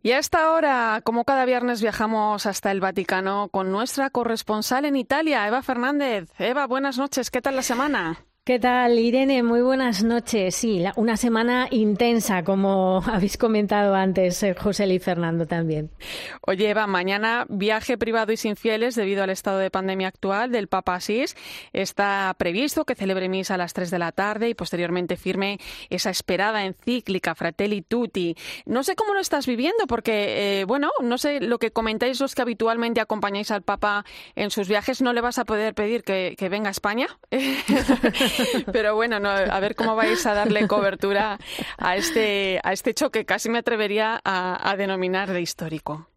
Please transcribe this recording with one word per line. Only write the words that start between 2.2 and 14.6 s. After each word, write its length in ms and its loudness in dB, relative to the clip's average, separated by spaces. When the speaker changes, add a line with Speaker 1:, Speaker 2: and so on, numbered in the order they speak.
Speaker 1:
hasta 240 -2
el 80 0
Vaticano 720 -2
con 220 -2
nuestra 380 -2
corresponsal 760 0
en 100 0
Italia, 520 0
Eva 140 0
Fernández. 680 -2
Eva, 260 0
buenas 320 -2
noches, 320 -2
¿qué 120 -2
tal 140 -2
la 60 0
semana? 560 0
Speaker 2:
¿Qué 140 2
tal, 400 4
Irene? 460 4
Muy 180 4
buenas 420 2
noches. 520 2
Sí, 240 0
la, 160 0
una 200 2
semana 540 2
intensa, 720 2
como 640 2
<laughs> 20 0
habéis 300 0
comentado 560 4
antes, 480 2
eh, 180 2
José 280 0